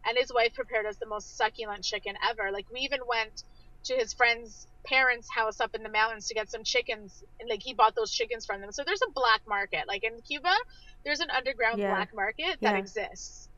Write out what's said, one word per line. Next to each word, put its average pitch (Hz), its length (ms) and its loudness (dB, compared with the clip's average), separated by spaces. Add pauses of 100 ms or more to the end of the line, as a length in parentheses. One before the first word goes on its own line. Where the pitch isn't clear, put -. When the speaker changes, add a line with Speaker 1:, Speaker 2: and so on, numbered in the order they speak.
Speaker 1:
and 247 100 0
his 254 160 2
wife 233 220 4
prepared 233 320 -2
us 208 120 -4
the 233 80 -6
most 208 300 -8
succulent 214 480 -2
chicken 202 380 -4
ever. 208 300 0
Like, 196 180 -6
we 247 100 -8
even 269 260 -2
went 226 360 -2 (400)
to 254 140 -2
his 220 160 0
friend's 233 540 0 (200)
parents' 254 480 4
house 220 260 0
up 220 140 0
in 220 80 -6
the 220 60 -10
mountains 214 400 0
to - 60 -6
get 214 160 -2
some 220 140 -8
chickens, 220 580 -2 (160)
and, 226 100 -12
like, 214 140 -2
he 262 100 -8
bought 220 220 8
those 220 180 0
chickens 226 320 -2
from 202 160 -6
them. 202 120 -12
So 285 120 -6
there's 381 180 0
a 440 100 0
black 226 340 4
market. 196 420 -2
Like, 202 160 -2
in 233 160 -4
Cuba, 302 340 0 (500)
there's 294 160 0
an 320 100 0
underground 233 500 2
Speaker 2:
Yeah. 196 140 2
Speaker 1:
black 185 200 0
market 254 480 -2
that 214 120 4
Speaker 2:
Yeah. 196 40 2
Speaker 1:
exists. - 800 -8